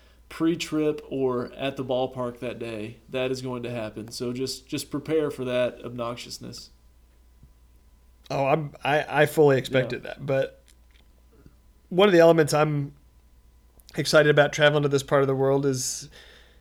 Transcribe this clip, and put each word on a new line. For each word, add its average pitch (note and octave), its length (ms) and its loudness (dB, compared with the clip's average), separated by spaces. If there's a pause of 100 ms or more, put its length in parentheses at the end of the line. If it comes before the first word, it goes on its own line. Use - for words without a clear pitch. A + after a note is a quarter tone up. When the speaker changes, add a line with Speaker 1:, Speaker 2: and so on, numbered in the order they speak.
(280)
Speaker 1:
pre-trip D#3 800 -2
or B2+ 480 -2
at C3+ 200 -6
the C3+ 80 -8
ballpark B2+ 540 -4
that A2+ 220 -10
day. A2+ 380 -10 (100)
That C3 240 -4
is B2+ 100 -6
going B2 220 -8
to A#2 60 -8
happen. A2+ 420 -10
So A#2+ 200 -6
just, B2+ 360 -8
just - 240 -8
prepare D3+ 360 -2
for C3+ 160 -8
that B2 380 -2
obnoxiousness. A#2+ 880 -12 (1600)
Speaker 2:
Oh, C#3 160 -2
I'm, D3 280 -2 (100)
I, C#3+ 380 0
I D3 40 6
fully C#3+ 320 4
expected B2 460 -2
Speaker 1:
Yeah. - 60 -10
Speaker 2:
that. - 140 -14
But C3+ 380 -4 (1300)
one F#3+ 200 4
of F#3+ 40 6
the E3+ 80 8
elements E3 340 6
I'm D3 380 0 (1040)
excited D3+ 340 4
about D3 220 4
traveling D3 320 4
to C#3+ 40 0
this C#3 140 2
part C#3 200 2
of C3+ 40 2
the C3+ 80 0
world C#3 320 2
is C3 420 -4 (520)